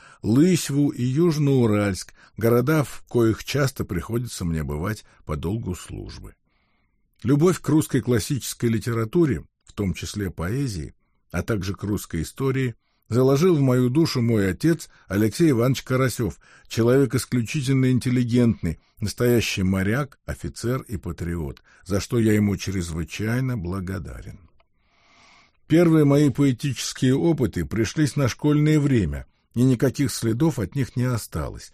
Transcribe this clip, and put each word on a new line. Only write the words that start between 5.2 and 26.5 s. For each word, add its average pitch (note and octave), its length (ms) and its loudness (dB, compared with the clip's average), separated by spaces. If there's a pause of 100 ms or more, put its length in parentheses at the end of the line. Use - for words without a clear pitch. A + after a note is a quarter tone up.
по D2+ 120 -6
долгу F#2 380 -6
службы. - 600 -14 (880)
Любовь D3 380 2
к - 80 -4
русской C#3+ 320 2
классической A#2+ 640 -2
литературе, A#2 800 0 (180)
в - 80 -20
том F#2+ 220 -2
числе G2 360 -8
поэзии, F2+ 640 -6 (380)
а F#2 100 -4
также G2 320 -4
к - 100 -12
русской G2 380 -4
истории, C3 540 -4 (320)
заложил C#3 480 4
в C#3+ 60 2
мою B2+ 280 4
душу C3+ 320 2
мой A2+ 280 2
отец D#3 400 0 (180)
Алексей A2 440 2
Иванович B2 320 0
Карасёв, B2 540 -2 (300)
человек B2 480 4
исключительно C3 760 0
интеллигентный, A#2+ 880 2 (180)
настоящий A#2+ 640 0
моряк, G2 640 -2
офицер - 560 -6
и - 160 -10
патриот, E2 640 -8 (220)
за F#2+ 160 -2
что - 180 -2
я A2 140 4
ему G#2 240 2
чрезвычайно G2 1000 -6
благодарен. F#2+ 840 -10 (1300)
Первые D#3+ 360 6
мои C#3+ 260 4
поэтические C3 840 0